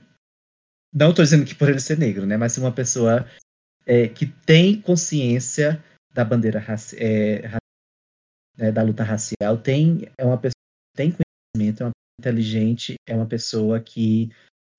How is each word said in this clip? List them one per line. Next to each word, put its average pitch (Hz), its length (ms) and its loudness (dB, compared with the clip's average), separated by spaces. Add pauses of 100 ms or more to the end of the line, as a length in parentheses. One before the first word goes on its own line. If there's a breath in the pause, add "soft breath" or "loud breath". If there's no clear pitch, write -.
(920)
não 156 200 6
tô 170 100 6
dizendo 147 220 6
que - 100 -14
por 143 140 2
ele 135 100 0
ser 156 180 -4
negro, 101 280 -2
né, 101 120 0
mas 120 200 -2
uma 127 140 -2
pessoa, 120 560 0 (580 loud breath)
é, 120 220 4
que - 200 -4
tem 185 540 4
consciência 151 1000 -2 (300 soft breath)
da 123 120 -2
bandeira 110 340 0
raci-, 107 400 -10
é, 107 480 0
ra-, 107 100 -8 (1000)
né, 110 140 0
da 113 120 0
luta 110 200 0
racial, 107 540 -4
tem, 151 500 0 (100)
é 131 80 -6
uma 127 120 2
pessoa 127 160 -4
que - 440 -20
tem 151 140 0
conhecimento, 107 720 -6
é - 20 -4
uma 120 60 -6
pessoa - 280 -20
inteligente, 113 760 -2 (120)
é 117 80 -6
uma 113 120 -2
pessoa 113 520 -2
que, 113 520 -2 (480 loud breath)